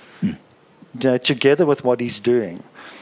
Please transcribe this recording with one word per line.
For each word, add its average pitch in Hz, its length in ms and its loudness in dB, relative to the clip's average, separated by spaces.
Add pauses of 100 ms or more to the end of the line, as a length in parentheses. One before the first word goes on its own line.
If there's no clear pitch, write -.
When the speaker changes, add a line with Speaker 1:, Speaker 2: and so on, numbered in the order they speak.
(220)
Speaker 1:
Hmm. - 60 0
Speaker 2:
you - 100 -6 (720)
know, 127 80 2
together 143 480 2
with 143 180 0
what 123 180 0
he's 120 180 -4
doing. 110 420 0 (400)